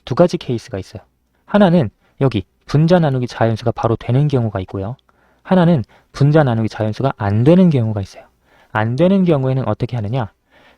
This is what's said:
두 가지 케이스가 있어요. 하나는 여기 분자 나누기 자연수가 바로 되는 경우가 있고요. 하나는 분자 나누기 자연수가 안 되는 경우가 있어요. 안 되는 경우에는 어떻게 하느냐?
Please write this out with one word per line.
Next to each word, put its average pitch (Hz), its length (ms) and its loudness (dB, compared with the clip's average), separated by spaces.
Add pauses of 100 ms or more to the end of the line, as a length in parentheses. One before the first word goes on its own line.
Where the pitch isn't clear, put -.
두 - 100 -8
가지 175 220 2
케이스가 - 400 -8
있어요. - 240 -14 (440)
하나는 175 440 2 (300)
여기 123 260 0 (200)
분자 165 340 2
나누기 131 260 0
자연수가 117 460 -2
바로 113 240 -2
되는 135 320 0
경우가 117 340 -2
있고요. 98 340 -8 (480)
하나는 170 400 2 (280)
분자 147 320 2
나누기 113 260 -2
자연수가 110 480 -4
안 104 260 -2
되는 175 260 6
경우가 110 320 -2
있어요. - 240 -14 (460)
안 113 240 -2
되는 185 280 2
경우에는 131 440 -2
어떻게 117 280 -4
하느냐? 110 360 -6 (460)